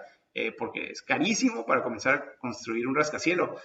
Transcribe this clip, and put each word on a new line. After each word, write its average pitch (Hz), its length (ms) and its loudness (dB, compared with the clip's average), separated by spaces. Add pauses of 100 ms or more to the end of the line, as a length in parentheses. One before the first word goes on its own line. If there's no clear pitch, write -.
(340)
eh, 113 240 -4
porque - 340 -6
es - 100 -14
carísimo 220 640 2
para 127 180 4
comenzar 120 300 2
a - 240 -4
construir 117 500 -4
un 135 80 2
rascacielo, 156 680 2